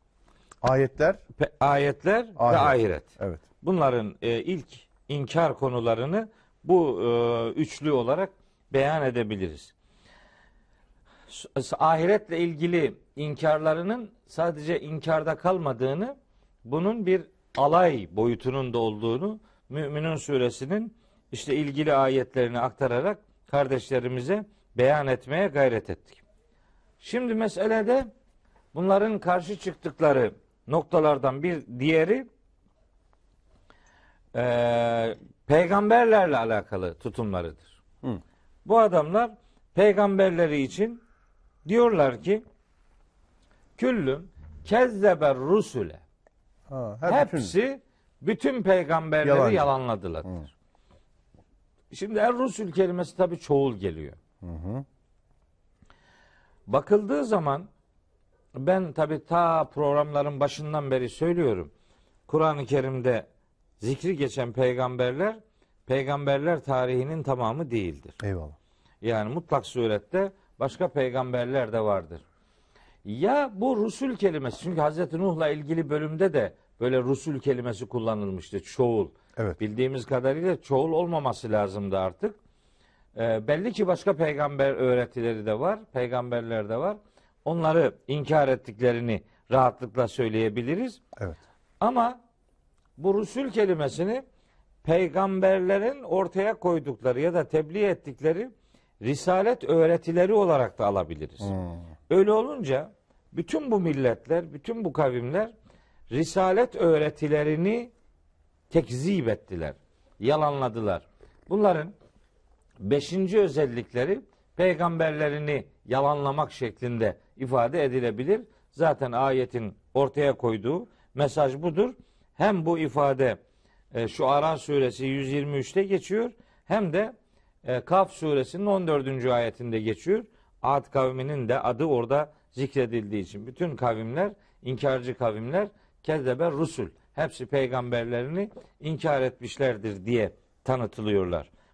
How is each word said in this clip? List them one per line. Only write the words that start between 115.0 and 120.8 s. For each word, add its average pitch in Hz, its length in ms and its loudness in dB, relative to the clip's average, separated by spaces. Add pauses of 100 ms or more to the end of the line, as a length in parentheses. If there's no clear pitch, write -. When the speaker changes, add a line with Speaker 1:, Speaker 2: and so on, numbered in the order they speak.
Speaker 2:
yalanlamak 143 640 0
şeklinde 113 640 -4 (200)
ifade 131 460 0
edilebilir. 127 580 0 (300)
Zaten 139 400 0
ayetin 123 640 -2 (160)
ortaya 139 400 2
koyduğu 120 540 -2 (280)